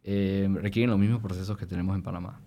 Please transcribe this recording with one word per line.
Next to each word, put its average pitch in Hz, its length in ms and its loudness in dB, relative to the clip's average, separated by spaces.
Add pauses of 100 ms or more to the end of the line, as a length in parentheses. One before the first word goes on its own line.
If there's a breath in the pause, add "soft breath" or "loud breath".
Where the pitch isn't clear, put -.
eh, 98 460 2 (120)
requieren 113 280 2
los 101 100 4
mismos 107 220 4
procesos 95 360 -6
que - 80 -10
tenemos 90 300 -2
en 92 80 -2
Panamá. 87 440 -8